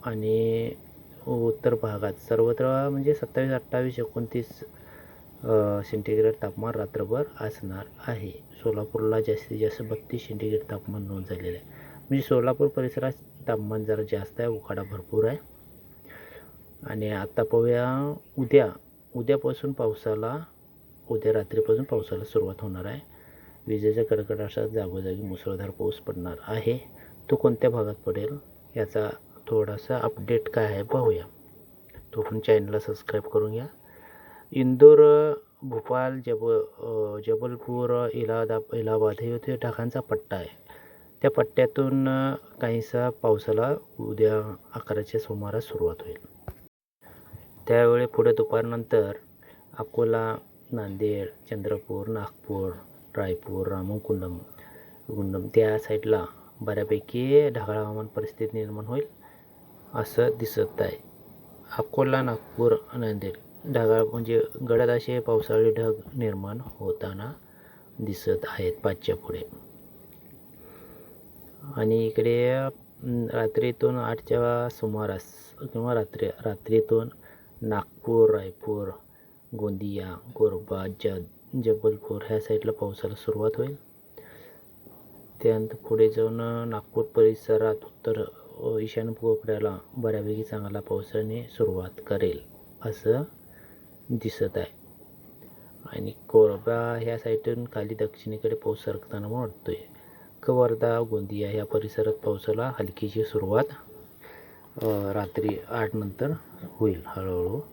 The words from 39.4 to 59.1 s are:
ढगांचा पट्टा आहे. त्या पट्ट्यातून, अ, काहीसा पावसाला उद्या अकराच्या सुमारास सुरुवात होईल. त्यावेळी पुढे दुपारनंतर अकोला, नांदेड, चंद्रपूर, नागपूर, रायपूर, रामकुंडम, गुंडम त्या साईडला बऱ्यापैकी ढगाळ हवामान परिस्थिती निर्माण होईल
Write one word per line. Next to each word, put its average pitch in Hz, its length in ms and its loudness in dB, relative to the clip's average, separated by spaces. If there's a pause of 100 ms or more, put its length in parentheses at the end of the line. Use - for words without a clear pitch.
ढगांचा 120 440 -4
पट्टा 110 360 -6
आहे. 87 140 -8 (720)
त्या - 80 4
पट्ट्यातून, 135 800 2
अ, 135 260 0 (260)
काहीसा 120 500 -2
पावसाला 113 680 0 (240)
उद्या 107 540 0 (200)
अकराच्या 107 460 -4
सुमारास 104 440 -6
सुरुवात 440 360 -2
होईल. 440 180 -12 (1500)
त्यावेळी 120 380 8
पुढे 113 260 6
दुपारनंतर 113 800 2 (640)
अकोला, 113 580 0 (360)
नांदेड, 101 560 -4 (220)
चंद्रपूर, 101 560 -6
नागपूर, 101 640 -6 (440)
रायपूर, 95 500 -4
रामकुंडम, 95 720 -4 (760)
गुंडम 98 420 -4
त्या 107 240 6
साईडला 107 460 0 (360)
बऱ्यापैकी 117 880 2
ढगाळ 110 280 -4
हवामान 107 300 -6
परिस्थिती 110 520 -6
निर्माण 107 260 -8
होईल 123 400 -6 (720)